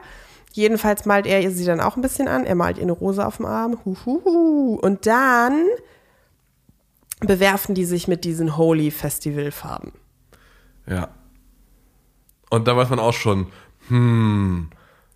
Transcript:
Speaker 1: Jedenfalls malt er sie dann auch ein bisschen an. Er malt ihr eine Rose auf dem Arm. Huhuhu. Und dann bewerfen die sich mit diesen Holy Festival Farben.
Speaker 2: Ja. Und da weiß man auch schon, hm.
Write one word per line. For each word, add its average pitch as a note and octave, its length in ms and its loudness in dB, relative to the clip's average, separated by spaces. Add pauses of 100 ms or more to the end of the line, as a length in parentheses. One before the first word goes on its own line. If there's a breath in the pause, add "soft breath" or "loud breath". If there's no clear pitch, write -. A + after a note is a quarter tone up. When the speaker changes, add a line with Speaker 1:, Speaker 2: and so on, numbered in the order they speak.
(520 loud breath)
Speaker 1:
Jedenfalls G#3+ 540 0
malt G3+ 200 2
er G3 260 2
sie F3 140 -4
dann F3 140 2
auch - 160 0
ein B3+ 60 -4
bisschen C4 260 -2
an. C4 180 0
Er F#3 100 0
malt F3 220 0
ihr F3+ 60 -8
eine F3+ 80 0
Rose F#3+ 340 -2
auf - 120 -6
dem A3+ 80 -6
Arm. A3+ 400 -4
Huhuhu. D4 920 0
Und F#3+ 280 0
dann B3+ 580 4 (1600 soft breath)
bewerfen G3 540 2
die F#3 100 -2
sich F3 220 -4
mit F3 160 -2
diesen D#3+ 340 -2
Holy D#3+ 340 2
Festival D3 600 -6
Farben. - 420 -14 (920 soft breath)
Speaker 2:
Ja. F2+ 240 -6 (1400)
Und A2+ 180 0
da B2 100 4
weiß B2+ 120 2
man C3 100 -2
auch A#2 140 2
schon, G2 380 -2 (360 loud breath)
hm. G#2+ 840 2 (460 soft breath)